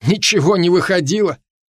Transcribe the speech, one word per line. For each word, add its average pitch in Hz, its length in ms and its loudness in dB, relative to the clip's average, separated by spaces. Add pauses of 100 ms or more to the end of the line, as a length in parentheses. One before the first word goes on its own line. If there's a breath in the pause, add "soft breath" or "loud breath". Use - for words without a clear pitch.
ничего 190 500 2
не 175 120 0
выходило, 180 680 -2 (300)